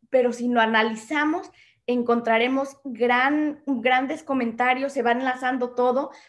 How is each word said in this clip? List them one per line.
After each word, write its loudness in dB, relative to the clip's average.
pero 4
si -4
lo 2
analizamos, 0
encontraremos 0
gran, 0
grandes -2
comentarios, 0
se -2
va 2
enlazando -2
todo 0